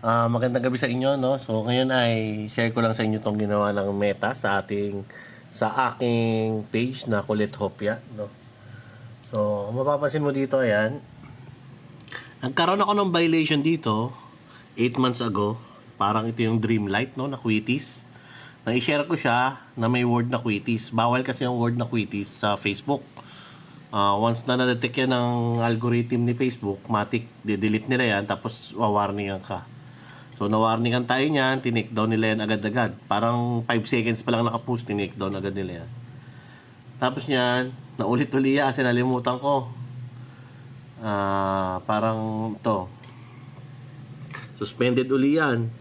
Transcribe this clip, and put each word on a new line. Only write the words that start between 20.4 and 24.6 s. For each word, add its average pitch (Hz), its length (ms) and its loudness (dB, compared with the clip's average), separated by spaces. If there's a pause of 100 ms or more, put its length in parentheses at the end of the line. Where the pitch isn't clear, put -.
Quitties. 113 480 -2
Bawal 120 320 2
kasi 127 240 -2
yung 123 160 0
word 120 160 2
na 120 80 0
Quitties 104 480 -2
sa 104 240 0
Facebook. 104 480 -2 (880)
Ah, 101 240 2
once 117 320 2
na 127 80 2
na-detect 127 480 2